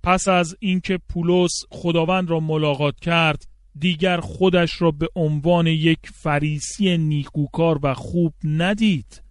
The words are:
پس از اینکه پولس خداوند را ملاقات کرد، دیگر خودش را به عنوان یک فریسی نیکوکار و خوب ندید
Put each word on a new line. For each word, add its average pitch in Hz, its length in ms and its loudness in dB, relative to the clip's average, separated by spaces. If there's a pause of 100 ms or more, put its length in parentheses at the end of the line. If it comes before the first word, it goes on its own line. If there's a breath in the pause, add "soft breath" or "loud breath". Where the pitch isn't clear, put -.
پس 185 240 2
از 180 320 0
اینکه 185 400 -2 (100)
پولس 175 420 2 (200)
خداوند 170 580 -2
را 165 100 -2
ملاقات 151 600 -2
کرد، 165 480 0 (320)
دیگر 175 400 0
خودش 175 640 0
را 170 100 4
به 156 240 -4
عنوان 165 520 2
یک 160 320 2 (140)
فریسی 151 840 -2
نیکوکار 151 880 0
و 139 100 0
خوب 170 400 -2 (100)
ندید 175 880 0